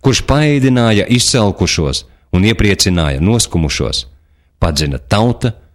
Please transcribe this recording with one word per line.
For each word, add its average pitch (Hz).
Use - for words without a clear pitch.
kurš 131
paēdināja 131
izsalkušos 101
un 92
iepriecināja 90
noskumušos, 82
padzina 73
tauta 113